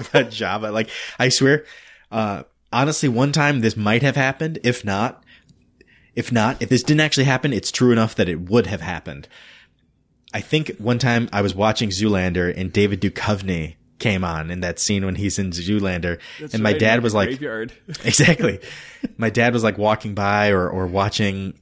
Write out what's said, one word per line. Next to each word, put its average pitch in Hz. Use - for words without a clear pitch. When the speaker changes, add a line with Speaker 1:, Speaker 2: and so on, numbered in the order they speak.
Speaker 1:
about 123
Java. 107
Like, 110
I 123
swear, 135
uh, 104
honestly, 143
one 131
time 147
this 110
might 107
have 139
happened. 156
If 123
not, 101
if 117
not, 117
if -
this 127
didn't 151
actually 147
happen, 135
it's 101
true 123
enough 113
that 92
it 80
would 117
have 92
happened. 82
I 104
think 156
one 120
time 117
I 101
was 98
watching 107
Zoolander 92
and 92
David 101
Duchovny 95
came 95
on 80
in 90
that 87
scene 98
when 92
he's 101
in 95
Zoolander. 87
Speaker 2:
That's 151
Speaker 1:
And 110
my 107
Speaker 2:
right, -
Speaker 1:
dad 110
Speaker 2:
in 123
the 120
Speaker 1:
was 110
like, 110
Speaker 2:
graveyard. 123
<laughs> -
Speaker 1:
Exactly. 123
My 110
dad 120
was, 113
like, 104
walking 104
by 104
or, 92
or 92
watching 98